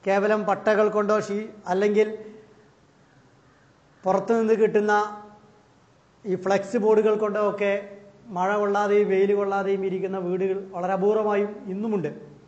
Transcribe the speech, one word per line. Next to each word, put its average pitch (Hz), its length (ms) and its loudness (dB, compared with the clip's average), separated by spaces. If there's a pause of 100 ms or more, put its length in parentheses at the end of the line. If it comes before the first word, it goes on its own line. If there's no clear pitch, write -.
കേവലം 208 460 2
പട്ടകൾ 208 360 2 (100)
കൊണ്ടോ 208 220 2 (100)
ഷീ-, 214 220 -6 (220)
അല്ലെങ്കിൽ 208 360 2 (2000)
പുറത്തുനിന്ന് 220 580 2
കിട്ടുന്ന 214 320 2 (1300)
ഈ 185 180 -2
ഫ്ലെക്സ് 196 400 0
ബോർഡുകൾ 214 400 4
കൊണ്ടോ 208 180 -2 (100)
ഒക്കെ 202 220 0 (640)
മഴ 185 140 0 (100)
കൊള്ളാതെയും 208 500 2
വെയിൽ 196 260 4
കൊള്ളാതെയും 196 500 0
ഇരിക്കുന്ന 190 320 -4 (100)
വീടുകൾ 190 320 -2 (160)
വളരെ 180 180 -2
അപൂർവമായും 208 580 0 (220)
ഇന്നുമുണ്ട്. 202 380 -4 (360)